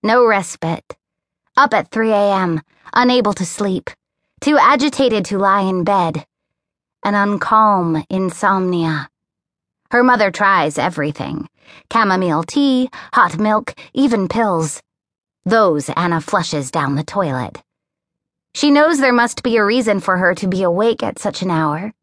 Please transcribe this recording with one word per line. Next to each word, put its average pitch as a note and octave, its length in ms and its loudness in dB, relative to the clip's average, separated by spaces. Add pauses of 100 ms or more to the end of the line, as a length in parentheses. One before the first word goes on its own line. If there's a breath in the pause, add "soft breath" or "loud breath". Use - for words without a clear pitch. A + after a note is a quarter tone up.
No A#3+ 200 4
respite. F#3+ 720 -4 (580)
Up C#4 180 2
at G3+ 160 -2
three A3 220 -2
A G3+ 220 2
M, F3 280 -2 (320 loud breath)
unable B3 420 2
to F#3 100 -6
sleep, F#3 440 -4 (520)
too D4 160 2
agitated B3+ 680 2
to G3+ 120 -4
lie G3 240 2
in F#3 240 -2
bed. E3+ 400 0 (800)
An G#3 80 0
uncalm G3+ 960 2
insomnia. F3+ 960 -2 (840)
Her A#3+ 120 4
mother A#3 260 4
tries F3+ 480 0
everything. D3 680 -6 (420 soft breath)
Chamomile F#3 540 0
tea, C4 460 0 (240 loud breath)
hot F3 260 2
milk, G#3+ 360 0 (180 loud breath)
even A#3 340 2
pills. F3+ 540 -2 (640)
Those F3+ 500 2
Anna E3+ 240 0
flushes D#3 500 -4
down C#3+ 260 -2
the D3+ 100 -4
toilet. C3+ 580 -6 (880)
She D4 180 0
knows D4+ 280 4
there C4 140 2
must A#3+ 280 0
be A#3 140 -2
a G#3+ 80 2
reason G#3 380 0
for F#3 160 0
her F3+ 180 2
to F#3 140 -4
be F#3 140 -2
awake G3+ 380 0
at A3 160 -6
such - 240 -8
an F#3 100 -4
hour. D#3+ 520 -2